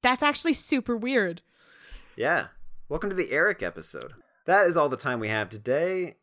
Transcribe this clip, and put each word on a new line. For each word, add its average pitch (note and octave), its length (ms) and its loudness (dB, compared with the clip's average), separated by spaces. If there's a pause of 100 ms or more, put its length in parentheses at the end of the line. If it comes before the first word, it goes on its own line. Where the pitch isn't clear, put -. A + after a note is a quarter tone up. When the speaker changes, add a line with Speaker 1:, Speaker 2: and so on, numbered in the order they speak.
Speaker 1:
That's B3+ 200 2
actually D4 320 2
super B3 420 0
weird. G#3+ 460 0 (720)
Speaker 2:
Yeah. C#3 320 0 (400)
Welcome E3 220 -4
to F#3+ 60 -4
the - 160 -2
Eric E3+ 300 2
episode. D#2 500 -10 (340)
That F#3+ 200 6
is E3+ 100 4
all D3 140 4
the B2+ 60 -2
time B2 240 -2
we A2 80 -2
have G#2+ 200 0
today. D3 760 -2